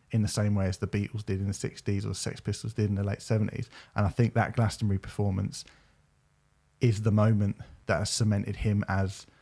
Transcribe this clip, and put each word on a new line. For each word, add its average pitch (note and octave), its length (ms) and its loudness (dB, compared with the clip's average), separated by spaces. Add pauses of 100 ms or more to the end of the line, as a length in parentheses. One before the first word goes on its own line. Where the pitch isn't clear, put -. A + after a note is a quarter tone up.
(100)
in A2+ 120 2
the G2+ 60 2
same G#2 260 0
way G2 120 0
as F2+ 120 -2
the G#2+ 80 -4
Beatles G2+ 380 -4
did F#2+ 140 -2
in G2 100 -2
the G2+ 60 -2
sixties - 520 -4
or G2+ 80 -4
Sex - 260 -8
Pistols A2 320 -6
did G#2+ 160 0
in G2+ 60 0
the G2 100 -2
late G2 160 -4
seventies. A2 480 -2 (260)
And G#2 120 2
I - 20 2
think A2+ 260 2
that G#2+ 220 0
Glastonbury G2+ 420 2
performance G2 640 -4 (1160)
is G#2+ 220 2
the A2 100 2
moment G#2+ 440 4 (300)
that F2 120 2
has E2+ 120 -2
cemented G2+ 460 0
him G#2 320 0
as F#2+ 380 -2 (160)